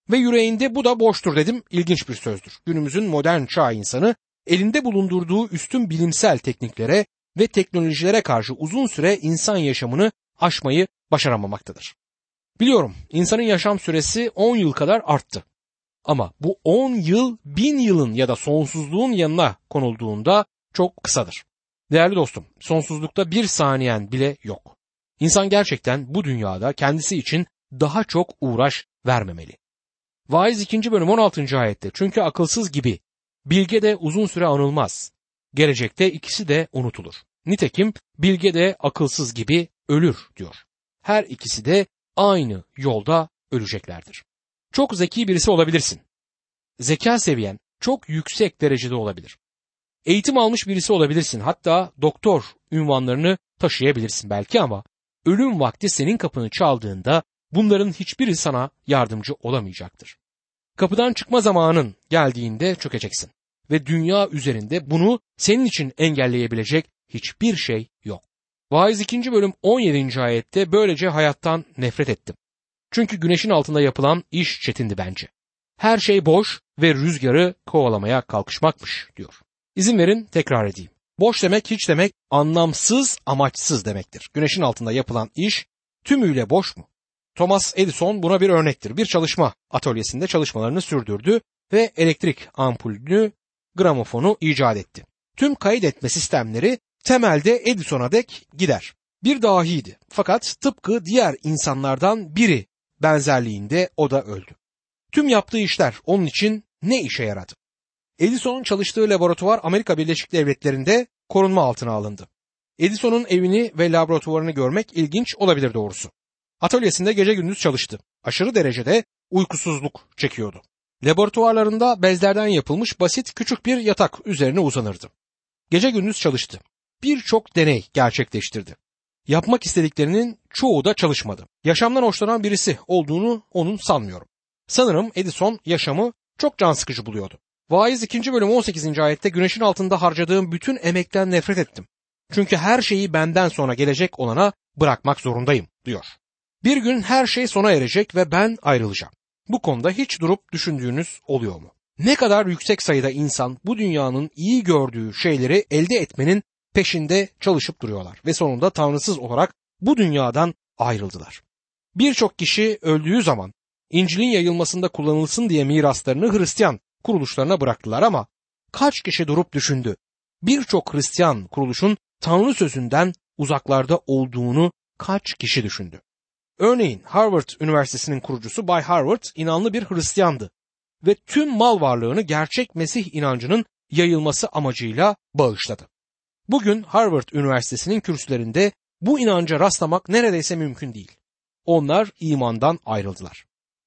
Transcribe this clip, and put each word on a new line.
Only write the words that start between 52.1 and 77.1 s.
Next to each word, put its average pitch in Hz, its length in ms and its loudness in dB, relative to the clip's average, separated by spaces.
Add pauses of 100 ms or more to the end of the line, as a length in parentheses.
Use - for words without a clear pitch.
unvanlarını 147 640 0 (220)
taşıyabilirsin 123 720 -2
belki 104 320 0
ama 110 220 -4 (420)
ölüm 208 340 2
vakti 143 300 -2
senin 180 280 0
kapını 123 320 -6
çaldığında 123 760 0 (280)
bunların 202 400 2
hiçbiri 190 440 -2
sana 139 340 -2 (180)
yardımcı 120 460 -2
olamayacaktır. 98 840 -8 (600)
Kapıdan 208 360 0
çıkma - 280 0
zamanın 165 540 2 (140)
geldiğinde 135 640 0
çökeceksin. - 560 -10 (400)
Ve 151 140 0
dünya 165 440 2
üzerinde 135 600 -6
bunu 185 300 2 (180)
senin 240 280 2
için 151 320 -4
engelleyebilecek 123 880 0 (240)
hiçbir 208 460 -2
şey 113 320 -4 (160)
yok. 104 200 -12 (480)
Vaiz 202 300 2
ikinci 240 300 -4
bölüm 202 300 2
on 226 180 2
yedinci 139 420 0
ayette, 123 500 -2
"Böylece 185 360 2
hayattan 156 580 0 (120)
nefret 127 320 -2
ettim. - 260 -6 (560)
Çünkü 220 260 0
güneşin 170 320 0
altında 151 320 2
yapılan 143 500 2
iş 165 300 -4
çetindi 113 360 -4
bence. 92 300 -10 (500)
Her 226 200 2
şey 196 280 2
boş 170 360 2 (180)
ve 160 140 6
rüzgarı 147 640 2 (100)